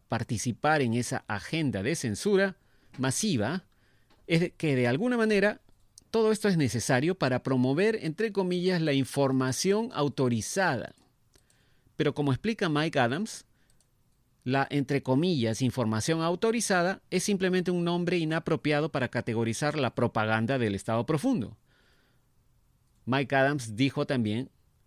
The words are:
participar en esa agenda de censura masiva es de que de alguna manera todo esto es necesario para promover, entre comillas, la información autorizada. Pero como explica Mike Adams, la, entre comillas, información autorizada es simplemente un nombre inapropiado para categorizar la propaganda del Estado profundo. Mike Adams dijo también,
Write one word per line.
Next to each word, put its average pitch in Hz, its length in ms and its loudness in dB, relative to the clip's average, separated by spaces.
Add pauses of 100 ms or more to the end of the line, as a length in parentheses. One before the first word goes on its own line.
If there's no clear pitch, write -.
participar 123 760 -2
en 117 120 0
esa 123 340 -4
agenda 107 560 -4
de 151 120 -2
censura 190 640 0 (400)
masiva 131 680 -2 (600)
es 165 160 2
de 180 100 -2
que 147 240 -2
de 123 120 2
alguna 208 280 0
manera 208 460 2 (500)
todo 220 220 2
esto 208 160 0
es 180 80 4
necesario 139 580 2
para 127 280 0
promover, 139 580 2
entre 196 320 -4
comillas, 180 480 0
la 156 100 2
información 135 1040 0
autorizada. 135 1000 0 (1000)
Pero 147 180 0
como 143 200 0
explica 208 340 -2
Mike 151 320 0
Adams, 135 460 -2 (1000)
la, 135 260 0
entre 139 320 0
comillas, 131 600 0
información 120 600 0
autorizada 185 880 0
es 185 140 -2
simplemente 185 480 0
un 175 140 0
nombre 175 320 0
inapropiado 156 760 0
para 123 160 -2
categorizar 117 720 -2
la 123 180 -2
propaganda 113 640 0
del 110 180 0
Estado 113 300 -2
profundo. 160 520 -2 (1500)
Mike 135 300 0
Adams 135 420 2
dijo 139 280 0
también, 117 440 -2 (380)